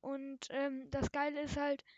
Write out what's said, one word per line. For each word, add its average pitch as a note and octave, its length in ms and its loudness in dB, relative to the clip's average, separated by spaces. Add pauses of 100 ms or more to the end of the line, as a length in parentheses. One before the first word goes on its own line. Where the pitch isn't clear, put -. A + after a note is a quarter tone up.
Und, C#4 500 -6
ähm, C4+ 400 0
das C4+ 200 2
Geile D4 300 2
ist D4 160 0
halt, C#4+ 260 2 (140)